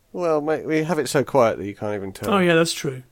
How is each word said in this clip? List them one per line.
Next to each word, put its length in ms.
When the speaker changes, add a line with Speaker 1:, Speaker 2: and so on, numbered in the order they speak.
Speaker 1:
Well, 300
mate, 240
we 180
have 140
it 100
so 160
quiet 340
that 80
you 80
can't 200
even 180
tell. 220
Speaker 2:
Oh, 40
yeah, 160
that's 200
true. 380